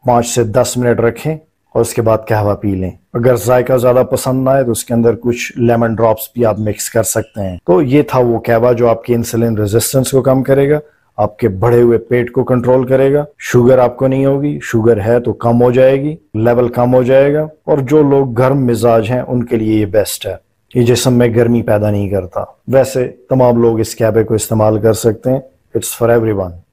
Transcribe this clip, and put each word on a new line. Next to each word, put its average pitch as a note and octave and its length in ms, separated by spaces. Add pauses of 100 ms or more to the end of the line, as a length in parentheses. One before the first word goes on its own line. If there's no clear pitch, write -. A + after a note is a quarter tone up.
पाँच A#2+ 220
से A#2+ 180
दस A#2+ 340
मिनट A#2+ 220
रखें A#2 380 (360)
और A#2 80
उसके A#2 200
बाद A2 260
कहवा G#2 260
पी G2 200
लें। F#2 240 (160)
अगर A#2+ 220
जायका B2 400
ज़्यादा B2 260
पसंद C3 420
ना C3 60
आए C3+ 140
तो A#2 80
उसके A#2 220
अंदर A#2 200
कुछ A#2+ 440
लेमन A#2 360
ड्रॉप्स A2 420
भी A#2 80
आप G#2+ 140
मिक्स G#2+ 300
कर A2+ 140
सकते - 380
हैं। F#2 260
तो F3+ 160
ये C#3 200 (120)
था C3 40
वो A#2 200
कहवा A#2 340
जो A#2+ 140
आपके A2+ 260
इंसुलिन A#2 460
रेजिस्टेंस A2 540
को C3 100
कम C3 200
करेगा, C#3 380 (380)
आपके G#2+ 300
बढ़े A#2 320
हुए A#2 180
पेट B2 320
को B2+ 140
कंट्रोल B2+ 400
करेगा, C#3 420 (120)
शुगर B2 420
आपको B2 260
नहीं C3+ 200
होगी, C#3+ 340
शुगर A2+ 380
है A2+ 220
तो A#2+ 120
कम A#2 240
हो B2 160
जाएगी, C3+ 440 (200)
लेवल A#2+ 320
कम B2 220
हो B2+ 140
जाएगा। C#3+ 440 (180)
और D3+ 140
जो D3 220
लोग C#3 320
गर्म C3 240
मिजाज A#2 500
हैं B2 140
उनके B2 340
लिए A2 220
ये G#2 80
बेस्ट G2 400
है, F#2 140 (360)
ये B2 60
जिस्म B2 300
में A#2+ 240
गर्मी A#2 260
पैदा G#2 280
नहीं G2+ 200
करता। F#2+ 480 (120)
वैसे B2+ 340 (260)
तमाम B2 320
लोग A2+ 180
इस - 140
कहवे A2 300
को A2+ 100
इस्तेमाल G#2+ 440
कर A2 140
सकते A2 380
हैं, C3+ 120 (340)
it's - 180
for A#2 160
everyone। G#2+ 420 (200)